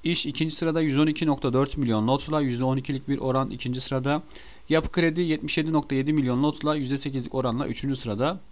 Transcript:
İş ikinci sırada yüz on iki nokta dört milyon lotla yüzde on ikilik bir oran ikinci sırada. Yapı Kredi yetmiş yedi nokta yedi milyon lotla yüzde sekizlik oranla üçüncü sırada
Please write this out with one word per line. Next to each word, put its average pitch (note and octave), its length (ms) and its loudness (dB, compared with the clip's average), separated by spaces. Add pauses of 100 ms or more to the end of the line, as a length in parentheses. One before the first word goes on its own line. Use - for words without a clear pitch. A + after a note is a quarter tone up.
İş E3 220 0
ikinci D#3 300 -2
sırada E3 260 0
yüz C#3+ 180 2
on D#3 80 6
iki D#3 180 0
nokta C#3 280 2
dört C3+ 240 2
milyon A2+ 300 2
lotla D3 340 0
yüzde B2+ 220 0
on C3 140 2
ikilik C3 320 -6
bir C#3 80 2
oran C3 320 0
ikinci B2 320 -6
sırada. C#3 420 -2 (460)
Yapı D#3 220 2
Kredi E3+ 300 2
yetmiş D#3 360 0
yedi D#3+ 160 0
nokta C#3+ 220 0
yedi C#3 180 2
milyon C3 300 2
lotla D3 320 0
yüzde C3+ 220 -2
sekizlik C3+ 380 -6
oranla B2+ 320 0
üçüncü C3 280 -2
sırada B2+ 440 -2 (120)